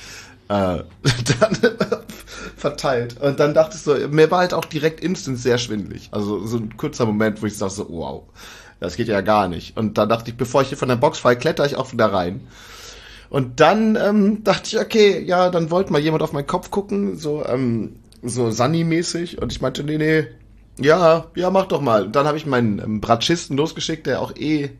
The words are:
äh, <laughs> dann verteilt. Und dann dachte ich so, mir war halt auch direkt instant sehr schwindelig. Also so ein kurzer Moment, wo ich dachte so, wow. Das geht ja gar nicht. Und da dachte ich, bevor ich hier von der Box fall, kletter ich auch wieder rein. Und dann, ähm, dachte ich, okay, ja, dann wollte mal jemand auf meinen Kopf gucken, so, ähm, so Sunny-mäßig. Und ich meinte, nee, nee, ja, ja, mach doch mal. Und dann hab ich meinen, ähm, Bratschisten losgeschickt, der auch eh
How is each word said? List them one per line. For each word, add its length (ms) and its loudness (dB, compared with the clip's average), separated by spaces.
äh, 0 -
<laughs> 0 -
dann 1080 0
verteilt. 680 -4
Und 180 0
dann 140 2
dachte 240 2
ich 60 -16
so, 120 2
mir 220 6
war 80 2
halt 140 2
auch 120 -4
direkt 360 -2
instant 380 -4
sehr 180 2
schwindelig. 540 -8
Also 340 -4
so 120 -4
ein 200 -8
kurzer 280 -2
Moment, 360 0
wo 60 -4
ich 100 -4
dachte 180 -4
so, 140 -8
wow. 340 -8
Das 160 -6
geht 120 -4
ja 140 0
gar 260 2
nicht. 300 -8
Und 200 -2
da 80 4
dachte 260 -2
ich, 60 -16
bevor 240 2
ich 80 -2
hier 80 -8
von 120 -2
der 80 2
Box 220 2
fall, 180 4
kletter 280 0
ich 100 -4
auch 160 -6
wieder 220 2
rein. 280 -2
Und 300 -2
dann, 420 6
ähm, 420 4
dachte 240 0
ich, 120 -2
okay, 440 4
ja, 260 4
dann 220 0
wollte 200 0
mal 100 4
jemand 220 0
auf 100 -2
meinen 140 -4
Kopf 240 -4
gucken, 460 -4
so, 280 -4
ähm, 520 -2
so 280 -2
Sunny-mäßig. 920 0
Und 100 -4
ich 100 -8
meinte, 220 -4
nee, 140 -4
nee, 300 2
ja, 460 4
ja, 140 0
mach 160 2
doch 160 -2
mal. 240 4
Und 100 -8
dann 120 4
hab 80 0
ich 100 -6
meinen, 340 2
ähm, 220 -4
Bratschisten 560 0
losgeschickt, 480 -4
der 160 -2
auch 140 -6
eh 340 -2